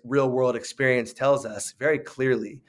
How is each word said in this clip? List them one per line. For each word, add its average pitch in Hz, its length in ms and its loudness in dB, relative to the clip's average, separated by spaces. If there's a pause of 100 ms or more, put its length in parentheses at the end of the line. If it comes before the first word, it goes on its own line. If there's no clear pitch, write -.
real 131 260 2
world 123 280 2
experience 123 560 0
tells 139 320 2
us 104 340 -10
very 147 200 2
clearly 127 680 -2